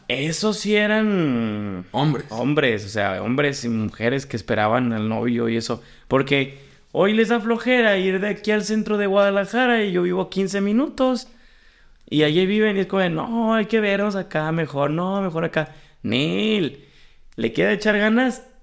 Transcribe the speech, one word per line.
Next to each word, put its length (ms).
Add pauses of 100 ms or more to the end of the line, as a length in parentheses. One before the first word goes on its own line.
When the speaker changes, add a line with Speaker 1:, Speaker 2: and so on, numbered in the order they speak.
Speaker 1:
Esos 500
sí 180
eran 1160
Speaker 2:
Hombres. 360
Speaker 1:
hombres, 560
o 40
sea, 340
hombres 420
y 60
mujeres 560
que 100
esperaban 560
al 160
novio 400
y 80
eso. 260 (260)
Porque 500 (320)
hoy 240
les 140
da 120
flojera 560
ir 240
de 80
aquí 220
al 140
centro 340
de 80
Guadalajara 800
y 80
yo 100
vivo 200
a 80
quince 300
minutos. 680 (800)
Y 140
allí 200
viven 320
y 40
es 60
como 140
de, 80
"No, 460
hay 100
que 160
vernos 360
acá 360
mejor, 380
no, 320
mejor 220
acá". 300 (280)
Nel, 840 (520)
le 180
quiere 180
echar 240
ganas, 460 (200)